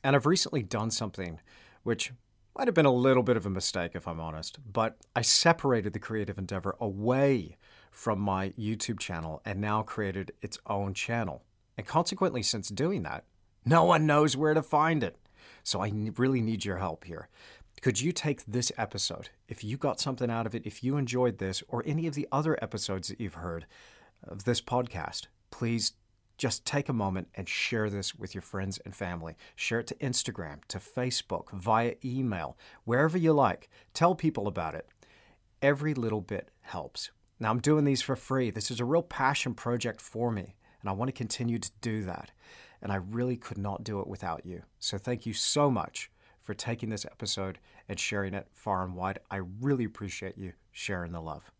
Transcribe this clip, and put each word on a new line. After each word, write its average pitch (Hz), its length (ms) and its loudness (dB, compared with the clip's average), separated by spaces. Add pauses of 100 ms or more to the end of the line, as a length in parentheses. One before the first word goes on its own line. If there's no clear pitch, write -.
And 135 120 4
I've 131 100 6
recently 156 380 2
done 107 280 -2
something 90 500 -4 (420)
which - 300 -2 (440)
might 254 120 2
have 208 60 0
been 165 120 8
a 135 60 8
little 127 320 6
bit 120 120 6
of 95 80 0
a 101 60 0
mistake, 92 440 0
if 87 120 -8
I'm 82 140 -4
honest, 80 380 -8 (140)
but 113 260 0 (180)
I 120 60 2
separated 127 720 4
the 107 60 -6
Creative 101 400 -4
Endeavor 95 420 -4
away 113 760 2 (340)
from 104 300 -2
my 98 300 0
YouTube 107 500 -4
channel 82 440 -6
and 98 160 -4
now 107 220 0
created 98 480 -4 (100)
its - 180 -8 (100)
own 98 260 -2
channel. 107 480 -4 (340)
And - 80 -8
consequently, 165 600 0
since 101 240 -2
doing 151 340 -2
that, 73 220 -8 (400)
no 160 180 8
one 165 240 8
knows 147 300 6
where 151 180 4
to 156 80 4
find 156 400 4
it. 90 140 -4 (480)
So - 160 -2
I 104 80 0
n-, 107 280 -2
really 131 240 4
need 110 240 0
your 98 120 -2
help 87 280 -4
here. 80 240 -12 (540)
Could 113 180 2
you 156 120 0
take - 320 -2
this 117 340 0
episode, - 520 -4 (180)
if - 160 -10
you 107 120 -4
got 135 220 0
something 127 320 -2
out 113 160 -2
of 110 80 -4
it, 113 100 -6
if - 200 -8
you 135 120 2
enjoyed 123 420 2
this, 95 300 -2
or 120 160 -2
any 160 220 0
of 147 80 -2
the 147 160 -4
other 151 320 2
episodes 98 460 -4
that - 120 -8
you've 101 140 -6
heard 85 320 -6 (560)
of - 220 -14
this 120 160 2
podcast, - 680 -4 (240)
please 117 440 0 (440)
just - 260 -2
take 143 240 0
a 147 40 0
moment 95 420 0
and 95 140 -6
share 107 420 0
this 101 240 -4
with - 200 -10
your 95 80 -6
friends 95 420 -4
and 95 100 -12
family. 85 400 -6 (220)
Share - 240 -2
it - 80 -8
to - 80 -8
Instagram, 120 600 -4 (100)
to - 100 -8
Facebook, - 720 -4
via 110 440 2 (100)
email, 123 520 -2 (280)
wherever 147 340 4
you 160 140 6
like. 127 360 4 (240)
Tell 175 220 4
people 156 320 0
about 82 280 -4
it. 80 140 -10 (720)
Every 143 340 2
little 110 260 0
bit 98 300 -6 (100)
helps. - 500 -8 (280)
Now, 110 120 0
I'm 120 100 2
doing 151 240 6
these 139 180 4
for 131 140 0
free. 131 340 0
This 107 200 -4
is 117 100 -4
a 120 40 0
real 156 180 4
passion 131 520 0
project 120 460 -2
for 120 300 -2
me, 101 260 -4 (240)
and 101 100 -4
I - 20 0
want 107 160 -2
to 135 40 -4
continue 117 460 -2
to - 120 -6 (100)
do 110 220 -2
that. - 300 -8 (500)
And - 80 -6
I 98 60 2
really 113 400 -2
could 117 220 -10
not 101 260 -4
do 104 160 -4
it - 80 -4
without 90 360 -6
you. 87 180 -10 (160)
So - 200 -4
thank 123 280 -4
you 110 60 -4
so 143 380 4
much - 400 -2 (300)
for - 120 -10
taking 117 380 -4
this 104 160 -4
episode 98 520 -4 (300)
and 101 100 -6
sharing 98 360 -2
it 98 180 -6
far 95 300 -2
and 92 120 -4
wide. 92 260 -4 (100)
I 98 60 -6 (240)
really 131 240 2
appreciate 101 520 -8
you 95 180 -10 (180)
sharing 87 400 -4
the 85 100 -8
love. 76 380 -10